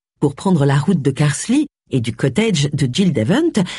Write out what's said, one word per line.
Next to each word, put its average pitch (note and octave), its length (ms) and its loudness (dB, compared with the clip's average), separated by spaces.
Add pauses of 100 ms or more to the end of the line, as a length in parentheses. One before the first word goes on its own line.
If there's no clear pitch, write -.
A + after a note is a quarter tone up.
(200)
pour D3 160 0
prendre E3+ 300 2
la C#3 120 2
route D3 240 0
de C3+ 100 2
Carsley G#3+ 560 0 (240)
et C3 100 0
du A2+ 140 -6
cottage D3+ 560 0
de C#3+ 200 -2
Jill F3+ 220 0
Davant, G3 500 0 (160)